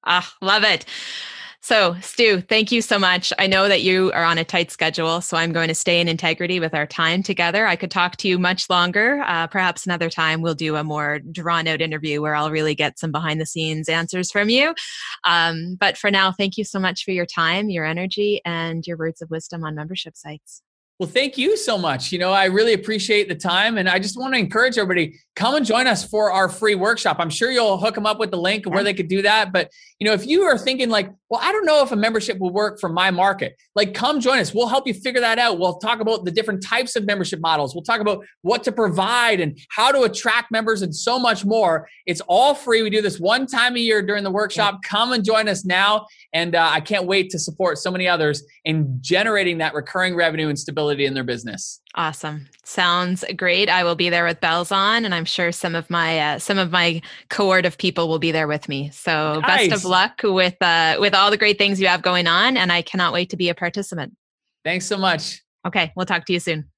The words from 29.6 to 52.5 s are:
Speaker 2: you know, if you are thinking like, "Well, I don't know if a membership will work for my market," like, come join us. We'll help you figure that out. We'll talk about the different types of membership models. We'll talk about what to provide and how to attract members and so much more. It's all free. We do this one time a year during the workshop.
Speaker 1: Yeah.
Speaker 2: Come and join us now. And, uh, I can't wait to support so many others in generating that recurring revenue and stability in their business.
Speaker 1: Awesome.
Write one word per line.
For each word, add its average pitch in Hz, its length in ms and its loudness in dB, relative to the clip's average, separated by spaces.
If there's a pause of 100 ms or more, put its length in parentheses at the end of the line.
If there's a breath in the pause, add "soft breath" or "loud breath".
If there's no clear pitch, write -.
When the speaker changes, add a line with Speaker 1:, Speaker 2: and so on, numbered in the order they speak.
Speaker 2:
you 208 80 0
know, 220 60 4
if 202 120 0
you 330 180 4
are 285 140 4
thinking 254 320 0
like, 202 200 2 (200)
"Well, 233 140 -2
I 359 80 2
don't 415 140 0
know 302 180 6
if 240 80 0
a 220 60 0
membership 214 420 0
will 180 140 -2
work 208 260 0
for 190 80 -4
my 180 240 2
market," 185 460 0 (180)
like, 202 180 0
come 277 280 0
join 254 180 2
us. 165 140 -2
We'll 226 160 0
help 269 180 0
you 226 60 -2
figure 247 260 -2
that 226 180 2
out. 233 220 2
We'll 185 200 -2
talk 220 200 -2
about 214 240 0
the 180 80 -4
different 202 320 -2
types 247 320 -2
of 220 80 -2
membership 196 380 -2
models. 151 340 0
We'll 165 80 -8
talk 226 160 0
about 202 240 -2 (200 loud breath)
what 226 200 0
to 247 80 -2
provide 214 680 2
and 151 180 -4 (120)
how 240 200 2
to 269 120 4
attract 226 460 0
members 220 320 0
and 160 140 -4
so 240 240 -2
much 214 240 0
more. 196 460 2 (160 loud breath)
It's 175 160 -4
all 247 320 4
free. 240 300 2
We 214 60 0
do 214 120 2
this 202 180 -4
one 240 280 2
time 247 280 2
a 240 60 0
year 220 200 2
during 202 220 -2
the 190 80 -2
workshop. 202 500 0
Speaker 1:
Yeah. - 80 -12
Speaker 2:
Come 226 220 0
and 226 140 0
join 220 240 2
us 190 160 -4
now. 202 400 2 (260 loud breath)
And, 170 240 0
uh, 165 160 4
I 156 80 2
can't 185 260 -2
wait 185 260 0
to 175 80 -6
support 160 400 -2
so 185 120 -4
many 180 160 -2
others 156 360 0 (200 soft breath)
in 151 380 0
generating 185 560 0
that 156 160 -2
recurring 180 420 -2
revenue 156 320 0
and 147 100 -2
stability 151 280 -4
in 143 300 0
their 131 80 -4
business. 117 580 -8 (140)
Speaker 1:
Awesome. 151 520 -6 (160)